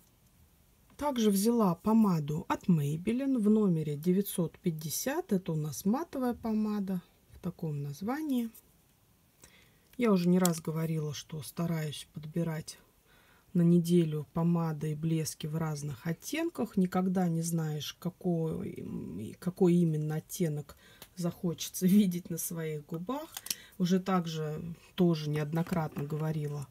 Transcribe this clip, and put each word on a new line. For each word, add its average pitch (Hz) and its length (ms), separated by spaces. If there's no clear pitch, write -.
Также 247 300
взяла 202 440
помаду 180 720
от - 220
Maybelline 185 720
в 208 100
номере 170 480
девятьсот 180 640
пятьдесят. 170 720
Это 180 200
у 160 40
нас 151 300
матовая 247 480
помада 208 640
в - 80
таком 156 440
названии. 240 680
Я 233 160
уже 175 160
не 180 100
раз 175 220
говорила, 160 540
что - 260
стараюсь 160 720
подбирать 156 640
на 175 80
неделю 170 720
помады 165 580
и - 20
блески 160 520
в 151 100
разных 151 500
оттенках. 277 720
Никогда 185 520
не 165 120
знаешь, 160 580
какой, - 1400
какой 175 380
именно 156 400
оттенок 151 600
захочется 170 720
<laughs> 185 120
видеть 180 320
на 165 80
своих 156 460
губах. 247 460
Уже 185 220
также 165 600
тоже 160 340
неоднократно 156 720
говорила, 147 640